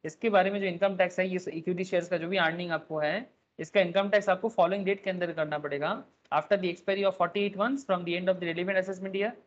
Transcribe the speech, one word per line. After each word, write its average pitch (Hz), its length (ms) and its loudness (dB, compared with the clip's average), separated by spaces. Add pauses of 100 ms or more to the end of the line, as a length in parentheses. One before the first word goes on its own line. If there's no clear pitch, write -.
इसके 208 260 -2
बारे 196 200 6
में 202 100 -4
जो 196 60 -2
इनकम 185 300 0
tax 180 220 0
है, 185 100 0
ये 185 100 -2 (120)
equity 175 340 -4
shares 180 240 -2
का 180 100 0
जो 165 100 -4
भी 190 160 -2
earning 170 280 -2
आपको 156 260 -4
है, 156 320 -2 (280)
इसका 160 220 2
income 190 300 2
tax 202 180 4
आपको 185 200 2
following 190 360 2
date 196 200 0
के 196 60 -2
अंदर 175 220 -2
करना 151 260 -2
पड़ेगा, 143 340 -2 (460)
after 202 240 2
the 175 120 0
expiry 196 340 -2
of 190 100 -2
forty-eight 202 440 0
months 269 260 -2
from 175 180 0
the 170 140 -2
end 185 120 2
of 180 80 0
the 175 100 -2
relevant 180 320 0
assessment 190 360 -6
year 220 140 0 (140)